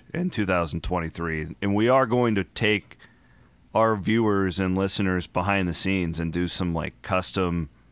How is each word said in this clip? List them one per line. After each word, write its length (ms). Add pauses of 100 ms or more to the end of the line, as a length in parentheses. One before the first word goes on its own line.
(140)
in 160
two 160
thousand 360
twenty-three? 800
And 140
we 160
are 160
going 300
to 80
take 520 (800)
our 200
viewers 640
and 200
listeners 480
behind 420
the 60
scenes 440
and 140
do 160
some, 240
like, 300
custom 680 (240)